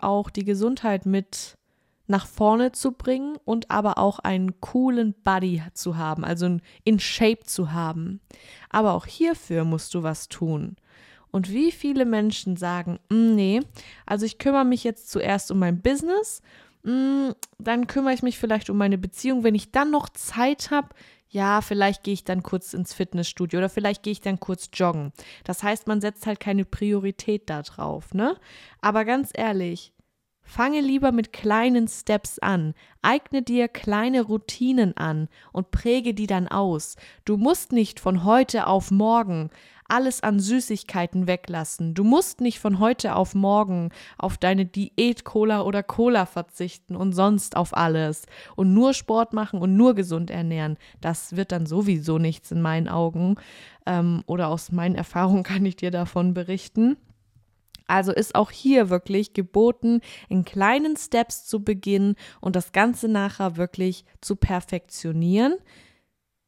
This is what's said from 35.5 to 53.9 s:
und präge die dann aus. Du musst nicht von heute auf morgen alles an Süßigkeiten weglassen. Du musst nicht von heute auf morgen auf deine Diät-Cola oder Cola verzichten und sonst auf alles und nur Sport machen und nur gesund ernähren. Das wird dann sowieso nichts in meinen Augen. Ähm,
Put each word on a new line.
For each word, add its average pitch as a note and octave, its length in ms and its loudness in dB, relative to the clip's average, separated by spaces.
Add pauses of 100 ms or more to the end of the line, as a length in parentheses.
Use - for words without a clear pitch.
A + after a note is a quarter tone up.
und F#3 180 -4
präge A#3+ 420 2
die G#3 140 -4
dann F#3 220 0
aus. F3 480 -2 (280)
Du G#3 120 0
musst C4 340 2
nicht A3+ 300 0
von F#3 240 0
heute A#3 420 4
auf F#3+ 240 0
morgen G3 600 2 (380)
alles B3+ 340 0
an G3+ 160 2
Süßigkeiten F#3+ 880 -2
weglassen. E3+ 680 -4
Du G3 100 0
musst C#4+ 360 4
nicht A#3+ 180 -2
von G3 200 0
heute A3 360 0
auf F#3 200 0
morgen G3 560 2 (280)
auf - 200 -4
deine F#3+ 280 2
Diät-Cola G#3+ 960 0
oder G3+ 200 -2
Cola A#3 440 2
verzichten - 680 -10
und F#3 160 0
sonst G3 440 2
auf F3 200 -2
alles D#3+ 500 0 (300)
und F#3 180 4
nur B3+ 200 6
Sport A3+ 380 0
machen G#3+ 280 -4
und F#3+ 160 4
nur A#3+ 180 8
gesund E3+ 360 -2
ernähren. D#3+ 480 -4 (220)
Das E3 360 -6
wird F#3+ 160 -4
dann E3 140 -2
sowieso D#3+ 520 0
nichts D#3+ 320 -2
in E3 100 -2
meinen D#3+ 280 0
Augen. E3+ 480 0 (500)
Ähm, F3 400 0